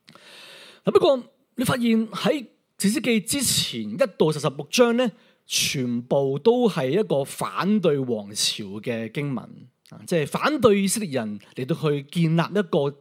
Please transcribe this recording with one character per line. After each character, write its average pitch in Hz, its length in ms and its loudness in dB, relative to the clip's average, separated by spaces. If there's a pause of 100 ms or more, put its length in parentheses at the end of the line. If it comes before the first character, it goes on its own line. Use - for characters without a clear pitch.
(840)
嗱， - 80 0
不 392 80 6
過 285 200 4 (360)
你 247 80 -2
發 262 120 0
現 226 340 2
喺 247 360 -2 (320)
士 196 140 0
師 277 100 -2
記 226 180 2
之 277 220 -4
前 - 480 -2
一 107 60 -8 (200)
到 160 140 4
十 151 80 -4
六 139 320 -4
章 240 260 4
咧， 247 140 2 (360)
全 123 560 -2
部 139 360 2
都 233 300 4
係 143 220 0
一 175 120 0
個 143 220 0
反 143 560 -2
對 156 180 2
王 113 300 -4
朝 104 360 -4 (160)
嘅 113 300 -6
經 143 240 -6
文。 - 320 -12 (240)
啊， - 160 -20
即 180 100 -2
係 147 100 0
反 - 320 0
對 208 220 6
以 196 80 0
色 208 140 -2
列 175 80 -8
人 110 280 -6 (160)
嚟 139 120 -6
到 156 100 -2
去 147 280 -2
建 160 300 0
立 170 60 4
一 175 300 -2
個 143 200 0 (100)